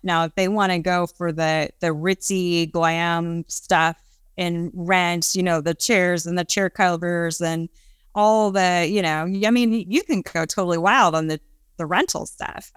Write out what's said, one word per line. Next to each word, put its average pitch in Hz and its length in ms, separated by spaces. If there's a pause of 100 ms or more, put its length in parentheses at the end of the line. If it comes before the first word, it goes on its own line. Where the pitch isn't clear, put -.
Now, 165 220
if 160 100
they 190 140
wanna 196 300
go 175 280
for 170 240
the, 156 380 (100)
the 175 80
ritzy 175 840
glam 170 760
stuff 165 480 (420)
and 170 380
rent, 175 580
you 190 100
know, 170 180
the 165 120
chairs 180 520
and 170 120
the 175 80
chair 190 240
covers 170 720
and 165 280 (440)
all 214 380
the, 180 380
you 202 120
know, 156 220 (220)
I 220 60
mean, 240 220
you 226 300
can 214 180
go 165 240
totally 175 320
wild 190 380
on 160 120
the, 156 120 (380)
the 170 80
rental 180 400
stuff, - 500